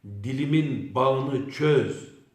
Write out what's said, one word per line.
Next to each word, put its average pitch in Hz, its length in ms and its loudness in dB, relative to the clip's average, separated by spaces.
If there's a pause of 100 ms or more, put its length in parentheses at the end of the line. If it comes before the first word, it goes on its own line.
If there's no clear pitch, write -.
dilimin 135 880 -2
bağını 135 560 0
çöz 147 640 0 (180)